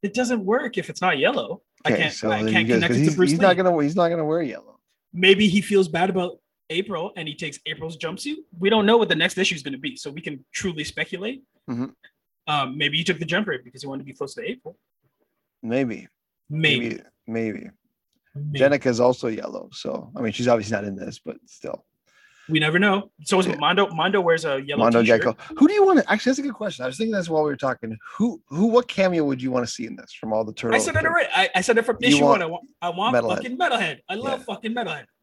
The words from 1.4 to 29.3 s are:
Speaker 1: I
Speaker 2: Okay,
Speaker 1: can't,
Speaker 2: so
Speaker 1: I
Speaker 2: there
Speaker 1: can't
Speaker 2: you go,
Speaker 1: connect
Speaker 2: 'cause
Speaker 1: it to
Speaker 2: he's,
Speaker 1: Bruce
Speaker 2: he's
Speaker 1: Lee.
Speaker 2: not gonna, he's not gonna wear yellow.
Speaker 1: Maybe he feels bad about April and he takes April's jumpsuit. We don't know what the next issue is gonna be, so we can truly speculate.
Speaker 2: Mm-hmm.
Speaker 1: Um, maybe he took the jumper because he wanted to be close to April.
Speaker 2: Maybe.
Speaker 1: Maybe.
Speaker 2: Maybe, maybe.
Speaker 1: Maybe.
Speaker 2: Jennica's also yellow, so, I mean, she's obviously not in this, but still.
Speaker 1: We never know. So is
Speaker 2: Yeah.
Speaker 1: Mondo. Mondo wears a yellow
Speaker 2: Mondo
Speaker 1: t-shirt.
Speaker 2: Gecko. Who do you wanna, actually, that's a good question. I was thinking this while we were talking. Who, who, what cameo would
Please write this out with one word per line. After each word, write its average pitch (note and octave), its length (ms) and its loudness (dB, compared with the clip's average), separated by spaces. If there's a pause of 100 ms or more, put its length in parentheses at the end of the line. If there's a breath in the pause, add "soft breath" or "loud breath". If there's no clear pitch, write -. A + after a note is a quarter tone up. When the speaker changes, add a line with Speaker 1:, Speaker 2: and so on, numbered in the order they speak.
Speaker 1:
I C#3 80 2
Speaker 2:
Okay, G2+ 80 2
Speaker 1:
can't, D#3 120 -2
Speaker 2:
so A2 160 -4
Speaker 1:
I G#2+ 140 0
Speaker 2:
there A2 80 0
Speaker 1:
can't A2 160 2
Speaker 2:
you - 0 -
go, A#2+ 60 4
Speaker 1:
connect A2+ 180 2
Speaker 2:
'cause A#2+ 60 2
Speaker 1:
it - 20 2
to D3 60 4
Speaker 2:
he's, D#3+ 100 2
Speaker 1:
Bruce F3+ 160 4
Speaker 2:
he's E3 80 2
Speaker 1:
Lee. F#3 60 2
Speaker 2:
not F3+ 100 8
gonna, F3 260 2
he's D3 140 -2
not F3 140 4
gonna E3+ 160 -2
wear D#3+ 160 0
yellow. - 360 -8 (360)
Speaker 1:
Maybe F#3+ 340 4
he F#3+ 140 2
feels G3 260 2
bad E3 220 0
about F3+ 280 -2 (320)
April F3+ 460 -6
and D#3+ 140 -10
he D3 40 -10
takes D3 320 -12
April's D#3+ 300 -10
jumpsuit. F#3+ 440 -8 (200)
We F#3+ 100 4
don't G#3+ 160 4
know A3 120 8
what A3 100 4
the E3+ 80 2
next E3+ 220 0
issue F#3 180 0
is C#3+ 80 -12
gonna C3+ 140 -8
be, C3+ 180 -10
so - 160 -12
we D3 80 -12
can C#3+ 320 -12
truly D#3+ 320 -6
speculate. F#3+ 600 -8 (260)
Speaker 2:
Mm-hmm. A#2+ 160 -4 (600 soft breath)
Speaker 1:
Um, C#3 300 -2
maybe D3 200 -2
he E3 80 -2
took E3+ 140 -2
the E3 60 -6
jumper E3+ 380 -2
because - 180 -20
he D3 60 -12
wanted C#3 160 -8
to C#3 40 -16
be C3 60 -18
close C#3 220 -8
to - 80 -12
April. - 340 -12 (840)
Speaker 2:
Maybe. A#2 460 -4 (400)
Speaker 1:
Maybe. C#3+ 400 0
Speaker 2:
Maybe, A2 120 -10 (240)
maybe. A2+ 440 -6 (680)
Speaker 1:
Maybe. C#3+ 220 -8
Speaker 2:
Jennica's C3+ 400 2
also B2 300 2
yellow, - 420 -8
so, - 420 -10
I - 60 -12
mean, A2 140 -2
she's B2 160 0
obviously A2 260 2
not G2+ 80 -2
in G2 140 -8
this, - 260 -12
but - 220 -12
still. - 400 -14 (640 soft breath)
Speaker 1:
We D#3 100 2
never D#3 200 0
know. G3+ 300 2 (140)
So F#3 160 2
is F3+ 80 2
Speaker 2:
Yeah. - 80 -2
Speaker 1:
Mondo. F3+ 360 2
Mondo F3+ 280 0
wears E3 240 2
a C#3 180 -2
yellow C#3 220 -4
Speaker 2:
Mondo A#2 200 6
Speaker 1:
t-shirt. A2+ 180 6
Speaker 2:
Gecko. - 160 -2 (200 loud breath)
Who D#4 120 8
do G4+ 40 0
you G#4 120 6
wanna, F4 240 6
actually, G#3+ 220 2
that's C4+ 80 0
a - 20 -6
good C#4 120 -4
question. F#3 300 -8
I B2+ 40 -2
was C3 100 -8
thinking A3+ 160 -2
this F3+ 160 -4
while D#3 140 2
we D3+ 60 2
were C#3+ 60 -2
talking. A#2+ 420 -6 (200)
Who, A3 300 -2
who, E3 180 0
what A#3+ 240 4
cameo F3+ 340 2
would C3+ 180 -2